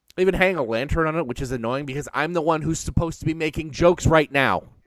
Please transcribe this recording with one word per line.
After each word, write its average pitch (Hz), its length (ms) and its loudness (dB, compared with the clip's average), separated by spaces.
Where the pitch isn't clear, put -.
They 185 80 0
even 185 120 4
hang 185 200 2
a 151 80 -2
lantern 139 460 0
on 156 80 -2
it, 165 100 -2
which 123 160 -6
is 123 80 -6
annoying 127 340 -4
because 135 300 -8
I'm 156 180 -2
the 175 80 0
one 160 220 0
who's 160 160 -2
supposed - 400 -2
to - 80 -8
be 160 80 0
making 156 380 -4
jokes 170 340 4
right 156 240 4
now. 127 320 2